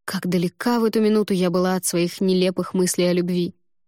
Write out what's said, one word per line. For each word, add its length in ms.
Как 200
далека 540
в 40
эту 180
минуту 320
я 160
была 260
от 80
своих 380
нелепых 500
мыслей 380
о 20
любви. 420